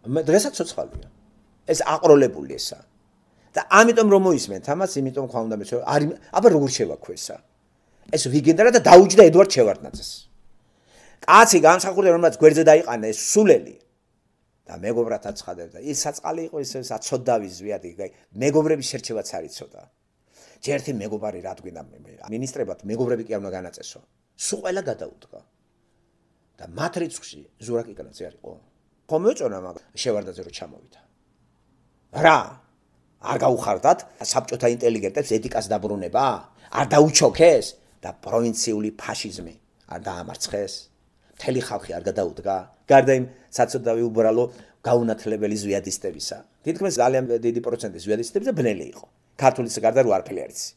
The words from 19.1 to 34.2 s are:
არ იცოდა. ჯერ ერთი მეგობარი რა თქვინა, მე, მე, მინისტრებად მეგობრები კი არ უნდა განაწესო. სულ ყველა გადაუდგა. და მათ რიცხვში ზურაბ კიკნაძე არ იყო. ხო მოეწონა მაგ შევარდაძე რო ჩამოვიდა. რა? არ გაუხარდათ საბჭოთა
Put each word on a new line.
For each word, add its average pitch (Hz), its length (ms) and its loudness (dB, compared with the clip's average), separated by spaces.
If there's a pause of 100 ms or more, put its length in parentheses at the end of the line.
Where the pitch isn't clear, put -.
არ 82 160 -12
იცოდა. - 380 -20 (720)
ჯერ 143 200 -8
ერთი 139 200 -8
მეგობარი 104 460 -10
რა 92 140 -12
თქვინა, - 280 -18
მე, - 160 -20
მე, - 140 -20 (120)
მინისტრებად 113 560 -10
მეგობრები 117 440 -6
კი 110 80 -10
არ 101 100 -6
უნდა 95 100 -12
განაწესო. - 480 -16 (380)
სულ - 220 -8
ყველა 190 220 -8
გადაუდგა. - 580 -14 (1160)
და 82 80 -20
მათ 131 280 -10
რიცხვში 156 460 -10 (160)
ზურაბ 117 300 -6
კიკნაძე - 380 -18
არ 82 100 -18
იყო. - 180 -20 (560)
ხო 156 100 -4
მოეწონა 160 420 -2
მაგ 90 160 -16 (140)
შევარდაძე 95 520 -6
რო - 100 -18
ჩამოვიდა. - 480 -20 (1120)
რა? 156 240 4 (840)
არ 123 140 -6
გაუხარდათ 131 600 0 (200)
საბჭოთა - 500 -4